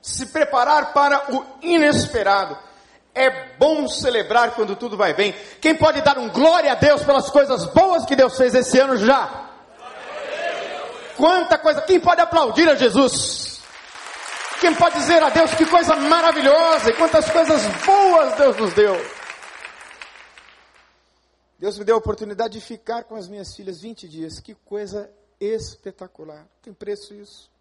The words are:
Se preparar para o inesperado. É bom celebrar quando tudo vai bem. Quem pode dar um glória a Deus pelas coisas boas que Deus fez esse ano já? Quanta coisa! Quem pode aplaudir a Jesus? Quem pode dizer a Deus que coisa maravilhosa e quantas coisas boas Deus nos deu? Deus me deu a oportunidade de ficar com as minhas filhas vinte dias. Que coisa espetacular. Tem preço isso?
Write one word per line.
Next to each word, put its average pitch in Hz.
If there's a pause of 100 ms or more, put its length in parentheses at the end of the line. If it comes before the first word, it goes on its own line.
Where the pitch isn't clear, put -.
Se -
preparar 285
para 285
o 262 (180)
inesperado. 208 (560)
É -
bom 302
celebrar 233
quando 214
tudo 226
vai 185
bem. 190 (280)
Quem 311
pode 302
dar 277
um 240
glória 302
a 247
Deus 285
pelas 277
coisas 262
boas 349
que 277
Deus 262
fez 247
esse 254
ano 269
já? 220 (1700)
Quanta 339
coisa! 302
Quem 381
pode 349
aplaudir 330
a 294
Jesus? - (1000)
Quem 330
pode 330
dizer 311
a 294
Deus 320
que 330
coisa 330
maravilhosa 311
e -
quantas 320
coisas 320 (240)
boas 370
Deus 277
nos 202
deu? 202 (2750)
Deus 196
me 208
deu 220
a 226
oportunidade 214
de 220
ficar 233
com 220
as 196
minhas 196
filhas 185
vinte 214
dias. 160
Que 220
coisa 202 (300)
espetacular. 185 (140)
Tem 214
preço 202
isso? - (100)